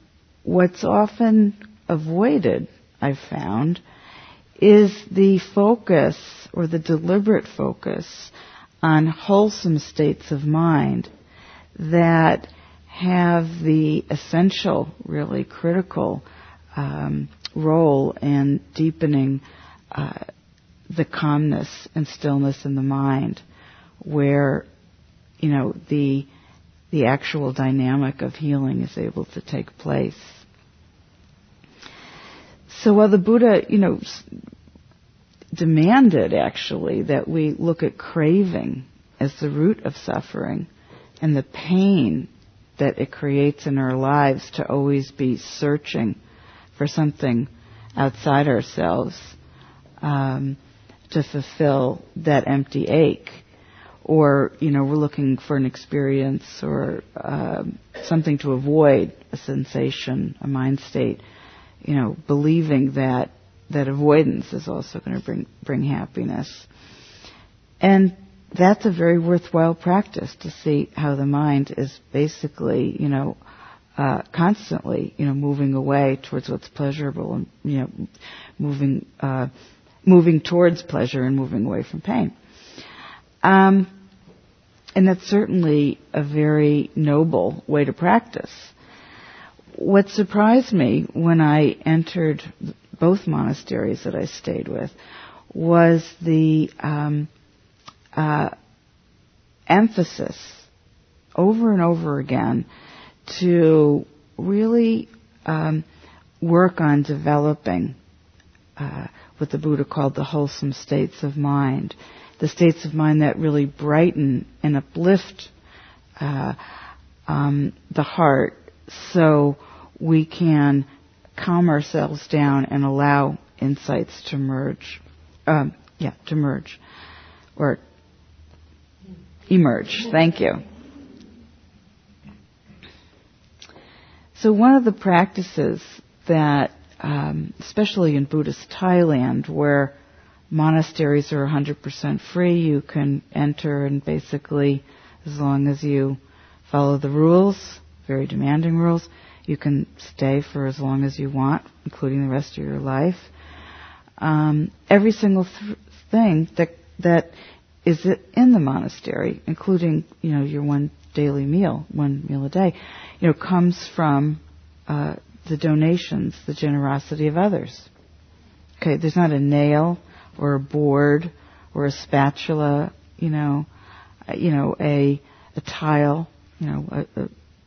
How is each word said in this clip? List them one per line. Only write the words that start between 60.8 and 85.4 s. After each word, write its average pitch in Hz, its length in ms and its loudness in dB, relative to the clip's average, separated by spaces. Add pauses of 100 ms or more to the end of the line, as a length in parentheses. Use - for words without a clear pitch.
you 151 140 -4
know, 120 200 -2 (120)
believing 147 640 0
that, 131 400 -2 (400)
that 143 160 -2
avoidance 147 640 2
is - 140 -10
also - 320 -10
gonna - 220 -8
bring, - 260 -10 (160)
bring 135 200 -4
happiness. - 840 -6 (1120)
And 190 340 6 (400)
that's 196 300 4
a 208 60 2
very 170 260 2
worthwhile 165 560 0
practice - 680 -2
to 156 100 -12
see 147 440 -2
how 143 200 -2
the 139 100 -2
mind 143 500 0
is - 240 -6 (140)
basically, 139 880 -4
you 147 80 -2
know, 139 280 -4 (600)
uh, 139 240 -2 (100)
constantly, - 840 -2
you - 80 -2
know, 139 80 -2
moving 143 400 -2
away 139 480 0
towards - 260 -10
what's - 220 -10
pleasurable 143 640 -6
and, - 140 -6 (160)
you 139 160 -2
know, 127 100 -6 (720)
moving, 139 480 -2 (120)
uh, 131 280 -4 (580)
moving 170 360 6
towards 175 420 2
pleasure 127 400 -4
and 131 120 0
moving 131 300 -2
away 104 160 -4
from 160 200 -10
pain. 220 320 -4 (1080)
Um, 190 460 6 (1080)
and 190 140 6
that's 185 180 -2
certainly 160 720 2 (140)